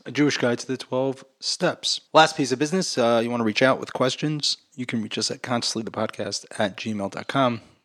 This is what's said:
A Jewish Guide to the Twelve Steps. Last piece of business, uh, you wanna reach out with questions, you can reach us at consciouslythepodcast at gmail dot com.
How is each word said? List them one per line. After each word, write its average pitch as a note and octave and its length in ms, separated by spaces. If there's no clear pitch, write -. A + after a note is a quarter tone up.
A C3 60
Jewish C#3 260
Guide A#2+ 220
to - 80
the B2+ 100
Twelve C3 480
Steps. - 580
Last D#3 240
piece C3 160
of B2 60
business, D#3 380
uh, A#2 240
you A#2 80
wanna A#2+ 140
reach G#2+ 180
out C3 200
with - 100
questions, D3 640
you B2+ 80
can A2+ 160
reach - 160
us A2+ 120
at - 120
consciouslythepodcast A2 1040
at G2+ 200
gmail G2+ 340
dot - 160
com. B2 320